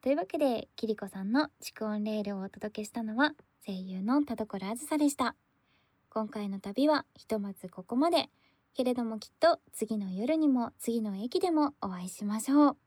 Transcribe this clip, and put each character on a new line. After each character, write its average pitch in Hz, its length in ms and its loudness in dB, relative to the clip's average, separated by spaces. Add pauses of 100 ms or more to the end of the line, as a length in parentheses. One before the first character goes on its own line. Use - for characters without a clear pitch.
と 254 80 0
い 277 40 6
う - 20 4
わ 349 100 0
け 339 140 -6
で、 262 360 2
キ - 120 -6
リ 214 80 0
コ 208 120 -8
さ 190 140 -10
ん 196 100 -4
の 269 200 2 (100)
蓄 - 240 -8
音 214 180 -2
レ 214 180 -2
ー - 20 -4
ル 202 140 -6
を 190 40 -6
お 190 80 -8
届 214 320 -10
け 214 40 -8
し - 40 -14
た 240 140 -6
の 214 120 -6
は、 294 200 2 (320)
声 202 60 -6
優 185 280 -8
の 262 220 2
田 247 120 -4
所 196 320 -6
あ 220 80 -4
ず 294 120 -12
さ 311 100 0
で 294 140 6
し - 40 -6
た。 240 200 -2 (760)
今 220 180 -4
回 208 220 -6
の 196 100 -6
旅 226 280 0
は 302 260 2
ひ - 140 -20
と 220 120 -2
ま 202 140 -6
ず 185 160 -14
こ - 140 -14
こ - 120 -6
ま 294 140 4
で。 339 220 0 (420)
け 262 100 -2
れ 247 120 2
ど 247 80 -2
も、 220 160 -4
き - 80 -16
っ - 120 -20
と 330 200 4 (140)
次 214 260 -4
の 196 100 -4
夜 226 280 0
に 311 100 4
も、 254 320 2
次 233 240 -2
の 202 140 -4
駅 240 220 -2
で 359 120 2
も 294 300 2
お 196 80 -4
会 180 160 -8
い 185 40 -8
し - 160 -10
ま 208 140 -2
し 247 120 -2
ょ 285 180 8
う。 269 180 -4